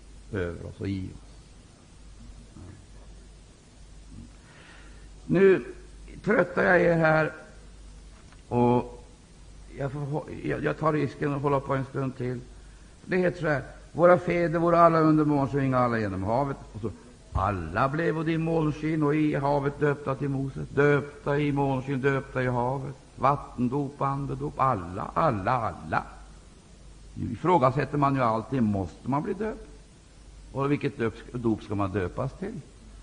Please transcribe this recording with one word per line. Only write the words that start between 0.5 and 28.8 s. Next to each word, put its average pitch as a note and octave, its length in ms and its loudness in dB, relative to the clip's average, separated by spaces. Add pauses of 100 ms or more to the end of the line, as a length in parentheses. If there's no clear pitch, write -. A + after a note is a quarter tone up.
oss F#2 140 -14
och G#2 80 -4
i F#2+ 260 -4
oss. - 160 -20 (4000)
Nu F3+ 380 6 (600)
tröttar F#3+ 380 2
jag F#3 180 6
er E3+ 160 4
här, D#3 360 4 (1160)
och A#2+ 560 2 (720)
jag C3+ 140 -4
får D3 80 -8
hå-, C#3+ 300 -6 (140)
jag, C3+ 200 -4
jag D3+ 140 -2
tar D#3 140 2
risken D3 420 -2
att C3+ 80 -4
hålla C#3 180 2
på C3+ 140 -4
en C3+ 100 -2
stund C3 320 -6
till. B2 240 -6 (640)
Det - 120 -2
heter F3+ 240 0
så D#3+ 80 -2
här: C#3+ 140 0 (300)
"Våra F3 260 8
fäder E3 400 0
vore E3+ 220 4
alla E3 200 8
under D#3 240 6
moln, C#3+ 240 2
så C3+ 100 0
inga C3 200 2
alla A#2+ 200 2
genom F#2+ 240 -2
havet." C3 340 0 (160)
Och G#2+ 80 -12
så: G#2+ 100 -4 (420)
"Alla F#2+ 560 0
blev D#3+ 360 -2
de D#3+ 80 0
i E3 60 0
molnsken D#3+ 640 0
och D3 120 4
i D3+ 200 2
havet C#3+ 460 0
döpta C#3+ 340 0
till C#3 140 -4
Moses." C3+ 400 -4
Döpta C#3+ 720 2
i D3 140 0
molnsken, C3+ 480 0
döpta C3 420 0
i B2+ 40 0
havet. C3 480 -2 (240)
Vattendop, C3 840 -2
andedop, C#3 580 -4
alla, G2 540 0
alla, A#2 380 2
alla. F#2+ 500 -2 (1120)
Nu - 180 -6
ifrågasätter C#3 680 2
man C#3 160 2
ju C3+ 60 0
alltid, A#2 420 0
måste G2+ 480 -2